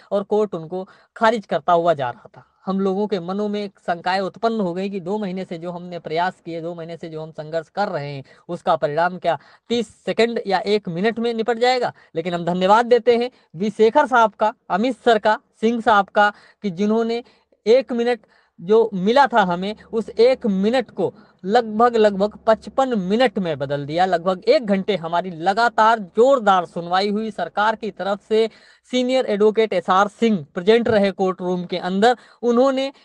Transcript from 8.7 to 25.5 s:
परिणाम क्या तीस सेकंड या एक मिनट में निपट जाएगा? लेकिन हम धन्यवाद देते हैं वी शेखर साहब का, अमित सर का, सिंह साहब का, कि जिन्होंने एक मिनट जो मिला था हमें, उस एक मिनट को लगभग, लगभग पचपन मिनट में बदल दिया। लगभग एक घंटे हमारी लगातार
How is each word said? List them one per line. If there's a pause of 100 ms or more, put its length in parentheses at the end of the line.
परिणाम
क्या (300)
तीस
सेकंड
या
एक
मिनट
में
निपट
जाएगा? (220)
लेकिन
हम
धन्यवाद
देते
हैं (240)
वी
शेखर
साहब
का, (160)
अमित
सर
का, (220)
सिंह
साहब
का, (280)
कि
जिन्होंने (440)
एक
मिनट (420)
जो
मिला
था
हमें, (160)
उस
एक
मिनट
को (320)
लगभग,
लगभग
पचपन
मिनट
में
बदल
दिया।
लगभग
एक
घंटे
हमारी
लगातार